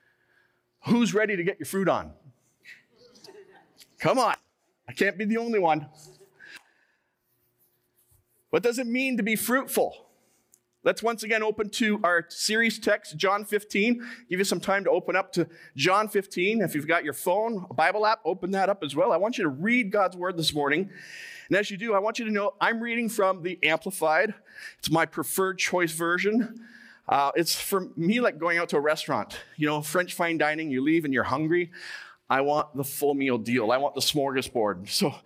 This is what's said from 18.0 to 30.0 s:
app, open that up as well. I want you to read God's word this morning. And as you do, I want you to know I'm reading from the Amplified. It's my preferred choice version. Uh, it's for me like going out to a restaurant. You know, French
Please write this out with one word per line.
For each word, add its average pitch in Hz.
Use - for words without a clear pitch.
app, 220
open 185
that 190
up 202
as 139
well. 185
I 165
want 220
you 196
to 156
read 196
God's 185
word 180
this 156
morning. 151
And 170
as 208
you 202
do, 214
I 190
want 220
you 233
to 214
know 208
I'm 226
reading 233
from 190
the 175
Amplified. 160
It's -
my 160
preferred 185
choice 175
version. 180
Uh, 139
it's 165
for 190
me 185
like 196
going 170
out 170
to 170
a -
restaurant. 151
You 151
know, 151
French 180